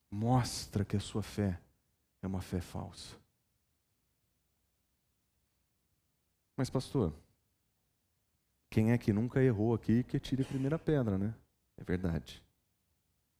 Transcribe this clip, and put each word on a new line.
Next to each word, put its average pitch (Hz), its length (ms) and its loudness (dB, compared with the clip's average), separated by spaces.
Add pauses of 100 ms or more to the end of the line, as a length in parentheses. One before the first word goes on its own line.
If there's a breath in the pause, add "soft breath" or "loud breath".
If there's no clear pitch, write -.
mostra 113 760 0
que - 120 0
a 101 40 0
sua 101 240 -4
fé 95 360 -2 (600)
é 95 60 -4
uma 95 120 -4
fé 90 200 -4
falsa. - 560 -12 (3500)
Mas, 131 140 -2
pastor, 127 420 0 (1600)
quem 113 220 4
é 120 60 4
que 117 140 2
nunca 120 300 0
errou 113 320 4
aqui 113 300 2
que - 120 -4
atire 131 260 -2
a 131 40 -6
primeira 135 320 -2
pedra, 120 400 0
né? 104 160 -2 (420)
É - 60 -14
verdade. 87 640 -4 (960)